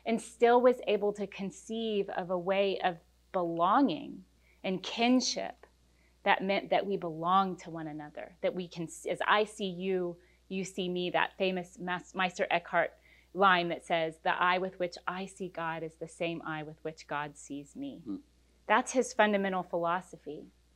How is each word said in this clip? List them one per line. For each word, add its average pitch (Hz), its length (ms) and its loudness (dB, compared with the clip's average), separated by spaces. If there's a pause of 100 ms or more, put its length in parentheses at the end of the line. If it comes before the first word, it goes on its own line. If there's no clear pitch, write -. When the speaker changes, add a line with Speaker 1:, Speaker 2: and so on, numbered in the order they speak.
Speaker 1:
and 226 160 0
still 240 400 6
was 247 160 8 (100)
able 208 260 2
to 208 140 -6
conceive 202 840 -4
of 180 200 -4
a 185 80 0
way 190 440 2
of 175 140 0 (360)
belonging 180 920 2 (400)
and 185 180 -2
kinship - 840 0 (580)
that 196 180 4
meant 196 280 0
that 180 160 2
we 196 100 -2
belong 175 600 0
to - 140 -14
one 160 160 -8
another, 151 560 -12
that 190 120 0
we 180 140 -4
can, 175 160 -8 (240)
as 170 180 -2
I 214 180 4
see 208 240 -6
you, 180 480 -4 (320)
you 190 160 -6
see 180 240 -6
me, 180 220 -2
that - 280 0
famous 185 420 -2
Mas-, 180 340 -8
Meister 185 360 -2
Eckhart 170 420 0 (420)
line 180 340 4
that 156 180 -6
says, 165 380 0
"The 175 160 2
eye 180 180 4
with 185 200 -4
which 180 180 -4 (100)
I 185 200 -6
see 190 220 -10
God 165 340 -6
is 160 140 -8
the 160 120 -10
same 165 380 -6
eye 156 160 -6
with 156 200 -14
which - 240 -10
God 147 300 -6
sees 143 400 -12
me." 139 280 -10
Speaker 2:
Hmm. 101 120 -8 (500)
Speaker 1:
That's 233 260 2
his 254 200 0
fundamental 196 500 2
philosophy. 170 840 -4 (320)